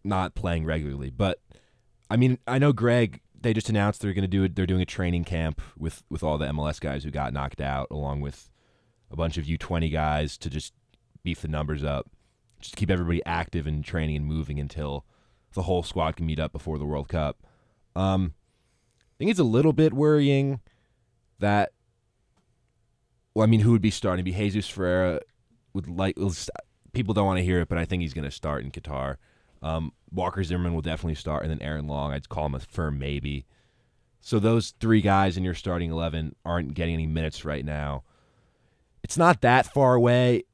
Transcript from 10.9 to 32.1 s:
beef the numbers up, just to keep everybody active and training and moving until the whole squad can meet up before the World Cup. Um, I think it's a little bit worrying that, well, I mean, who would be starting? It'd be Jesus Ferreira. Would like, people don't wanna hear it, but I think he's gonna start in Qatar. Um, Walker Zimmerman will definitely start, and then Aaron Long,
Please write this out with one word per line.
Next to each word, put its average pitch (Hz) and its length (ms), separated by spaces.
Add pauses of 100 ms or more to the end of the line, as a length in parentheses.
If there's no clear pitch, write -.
beef 85 200
the 80 80
numbers 76 340
up, 71 260 (520)
just - 100
to - 60
keep 87 120
everybody 87 360
active 85 420
and 76 160
training 78 320
and 73 100
moving 73 320
until 71 480 (480)
the 95 100
whole 87 200
squad 82 320
can 85 100
meet 78 140
up 76 140
before 78 240
the 71 80
World 73 240
Cup. 76 360 (480)
Um, 95 400 (680)
I - 180
think 185 120
it's 185 100
a - 20
little 131 300
bit 156 180
worrying 139 680 (800)
that, 101 340 (1600)
well, 110 100
I 107 40
mean, 113 120
who 110 120
would 113 100
be 104 100
starting? 92 340
It'd 90 80
be 92 40
Jesus 104 320
Ferreira. 90 500 (540)
Would 95 160
like, 87 280 (760)
people 110 200
don't 101 120
wanna 92 160
hear 90 180
it, 82 80
but 85 100
I 85 60
think 90 180
he's 78 120
gonna 71 180
start 71 320
in 67 80
Qatar. 69 460 (440)
Um, 80 300 (180)
Walker 90 320
Zimmerman 87 320
will 80 80
definitely 80 340
start, 76 280
and 80 80
then 78 100
Aaron 76 240
Long, 71 280